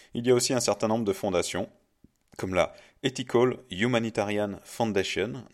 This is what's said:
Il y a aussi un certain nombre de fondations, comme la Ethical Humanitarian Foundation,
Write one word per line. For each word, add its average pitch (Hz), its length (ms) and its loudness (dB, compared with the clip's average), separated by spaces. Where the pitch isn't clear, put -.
Il 117 120 -4
y 127 40 6
a 123 40 8
aussi 123 180 2
un 127 80 2
certain 110 280 0
nombre 113 160 0
de 98 80 2
fondations, 90 560 -2
comme 95 180 -4
la 85 200 2
Ethical 127 560 2
Humanitarian 104 920 -2
Foundation, 107 920 -2